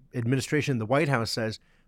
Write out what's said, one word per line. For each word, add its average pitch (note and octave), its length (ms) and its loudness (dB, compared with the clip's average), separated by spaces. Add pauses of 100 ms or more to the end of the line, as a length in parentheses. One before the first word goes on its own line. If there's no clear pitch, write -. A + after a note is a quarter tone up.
(140)
administration, C3 640 0
the A2 80 -2
White C#3+ 220 2
House A#2 220 0
says, A2 300 -4 (280)